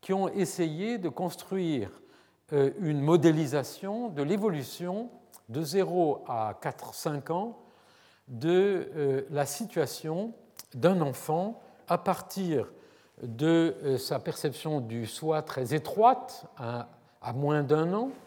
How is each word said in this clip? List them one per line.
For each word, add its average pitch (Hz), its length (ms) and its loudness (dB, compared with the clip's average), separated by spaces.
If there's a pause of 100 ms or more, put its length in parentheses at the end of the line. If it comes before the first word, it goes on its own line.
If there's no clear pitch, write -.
qui - 100 -6
ont 190 160 0
essayé 185 680 -2
de 175 100 -4
construire, 165 800 -2 (600)
euh, 139 200 4 (100)
une 151 200 2
modélisation 160 1080 2
de 147 120 -6
l'évolution 180 880 -2 (400)
de 127 120 -4
zéro 165 640 2
à 110 340 -2
quatre, - 320 -8
cinq 147 360 -6
ans 202 280 -2 (720)
de, 175 680 2
euh, 139 340 2
la 143 160 0
situation 175 880 -4 (400)
d'un 170 260 4
enfant 160 640 -2 (260)
à 175 100 2
partir 175 720 -2 (560)
de, 151 600 4
euh, 135 140 2
sa 131 220 -2
perception 151 600 -4
du 113 240 -4
soi 156 360 -2
très 131 320 -4
étroite 175 720 4 (120)
à, 120 320 -6 (320)
à 117 100 -8
moins 143 320 2
d'un 156 300 2
an 233 160 -2 (180)